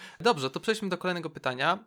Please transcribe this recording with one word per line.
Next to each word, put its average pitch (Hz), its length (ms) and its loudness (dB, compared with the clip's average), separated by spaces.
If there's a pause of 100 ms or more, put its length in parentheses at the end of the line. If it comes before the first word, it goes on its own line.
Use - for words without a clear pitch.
(200)
Dobrze, 156 300 4
to 170 100 -6
przejdźmy 208 300 -2
do 180 80 0
kolejnego 175 320 -2
pytania. 139 580 0